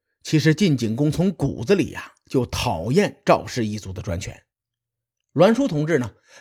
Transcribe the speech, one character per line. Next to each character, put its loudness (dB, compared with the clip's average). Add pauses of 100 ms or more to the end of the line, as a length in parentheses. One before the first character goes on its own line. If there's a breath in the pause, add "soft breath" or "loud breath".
(220)
其 -2
实 4
晋 2
景 -2
公 0
从 0
骨 -4
子 2
里 0
呀， -14 (140)
就 0
讨 -4
厌 0
赵 4
氏 -4
一 -6
族 -12
的 -10
专 -6
权。 -14 (880)
栾 6
书 0
同 -2
志 2
呢， -2 (260 soft breath)